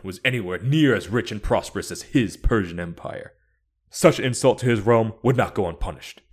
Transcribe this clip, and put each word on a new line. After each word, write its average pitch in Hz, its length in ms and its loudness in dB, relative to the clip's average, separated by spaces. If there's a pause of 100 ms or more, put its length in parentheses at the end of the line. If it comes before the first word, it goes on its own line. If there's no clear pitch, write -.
was 92 220 -10
anywhere 104 320 -2
near 135 380 2
as 90 140 -4
rich 113 220 -2
and 104 120 -8
prosperous - 480 -2
as 85 100 -10
his 110 360 -2
Persian 90 420 0
empire. - 540 -12 (580)
Such 151 280 4
insult 127 400 2
to 120 60 -6
his 120 160 2
realm 113 400 2
would 120 160 2
not 117 160 0
go 95 140 -2
unpunished. - 540 -8 (120)